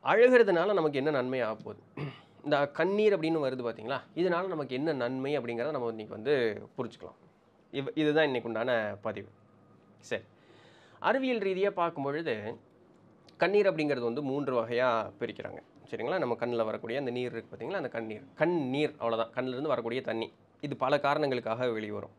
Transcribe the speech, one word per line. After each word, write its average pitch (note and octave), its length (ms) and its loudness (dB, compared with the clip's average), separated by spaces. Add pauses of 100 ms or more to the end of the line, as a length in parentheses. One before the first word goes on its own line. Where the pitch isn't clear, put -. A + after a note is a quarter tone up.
அழுகிறதுனால G3+ 680 8
நமக்கு D#3 260 2
என்ன C#3 120 2
நன்மை B2+ 300 0
ஆகப் A2 240 -2
போகுது? C3 460 -12 (340)
இந்த C#3+ 240 4
கண்ணீர் G3 520 2
அப்படின்னு - 20 -4
வருது C3+ 440 0
பாத்தீங்களா? A2+ 340 -6 (140)
இதனால F3+ 320 0
நமக்கு D3+ 280 -6
என்ன D3+ 180 0
நன்மை C3 460 -2
அப்படிங்கிறத A#2+ 320 -4
நம்ம B2+ 180 -2
இன்னைக்கு A2 260 -8
வந்து A2 480 0 (160)
புரிஞ்சுக்கலாம். A2+ 360 -10 (580)
இவ்-, C#3 220 -6
இதுதான் D3+ 300 4
இன்னைக்கு B2+ 240 -2
உண்டான A2+ 520 -2
பதிவு. G#2 280 -8 (680)
சரி. G2+ 240 -6 (760)
அறிவியல் B3+ 400 0
ரீதியா G3 320 0
பார்க்கும் E3+ 340 -2
பொழுது, C#3 520 -4 (800)
கண்ணீர் G3 380 4
அப்படிங்கிறது D3 260 0
வந்து A#2+ 220 -2
மூன்று C3+ 380 0
வகையா A#2 500 0 (100)
பிரிக்கிறாங்க. - 380 -8 (320)
சரிங்களா? C#3 280 -2
நம்ம B2 220 0
கண்ணுல A#2+ 240 0
வரக்கூடிய A2+ 340 -4
அந்த C3+ 120 -4
நீர் B2 220 -4
இருக்கு A2+ 240 -12
பாத்தீங்களா? A#2 160 -8
அந்த E3+ 160 -6
கண்ணீர். A2 360 -8 (100)
கண்ணீர், D3+ 640 2
அவ்வளவுதான். A#2 460 -2
கண்ணுல B2+ 40 -4
இருந்து B2+ 200 -4
வரக்கூடிய B2 320 -2
தண்ணி. A2+ 320 -4 (280)
இது C#3 160 -6
பல C#3 240 2
காரணங்களுக்காக B2+ 680 0
வெளிவரும். G#2+ 480 -6